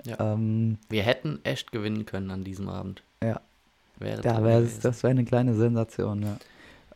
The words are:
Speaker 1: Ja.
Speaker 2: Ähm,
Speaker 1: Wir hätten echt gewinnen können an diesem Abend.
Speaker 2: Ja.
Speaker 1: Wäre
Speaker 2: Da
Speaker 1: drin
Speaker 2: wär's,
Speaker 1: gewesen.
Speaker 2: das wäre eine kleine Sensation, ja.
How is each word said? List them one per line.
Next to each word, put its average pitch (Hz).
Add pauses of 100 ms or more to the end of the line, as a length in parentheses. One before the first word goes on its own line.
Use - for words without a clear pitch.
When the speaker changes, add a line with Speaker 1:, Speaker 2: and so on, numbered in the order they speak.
Speaker 1:
Ja. 107
Speaker 2:
Ähm, 110 (100)
Speaker 1:
Wir 107
hätten 127
echt -
gewinnen 107
können 95
an 95
diesem 98
Abend. 95 (220)
Speaker 2:
Ja. 113 (580)
Speaker 1:
Wäre 107
Speaker 2:
Da 117
Speaker 1:
drin 110
Speaker 2:
wär's, 113
Speaker 1:
gewesen. 117
Speaker 2:
das 123
wäre 120
eine 127
kleine 120
Sensation, 107
ja. 104 (600)